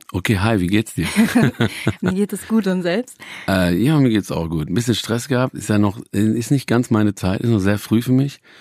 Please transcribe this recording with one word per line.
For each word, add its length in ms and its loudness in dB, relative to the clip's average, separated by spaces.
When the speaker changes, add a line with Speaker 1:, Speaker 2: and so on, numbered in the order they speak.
Speaker 1:
okay, 300 0
hi, 200 2
wie 60 0
geht's 280 0
dir? 120 -2
<laughs> 460 -2
Speaker 2:
Mir 120 -2
geht 200 -2
es 160 -10
gut 180 0
und 160 -2
selbst? 340 -4
Speaker 1:
Äh, 280 2
ja, 240 2
mir 100 4
geht's 220 0
auch 180 -2
gut. 180 -2
Ein 60 -4
bisschen 220 0
Stress 320 -4
gehabt, 260 0
ist 140 -8
ja 100 2
noch, 220 2
ist 400 0
nicht 160 0
ganz 240 0
meine 240 2
Zeit, 280 -2
ist 80 0
noch 100 2
sehr 180 2
früh 240 0
für 100 0
mich. 280 0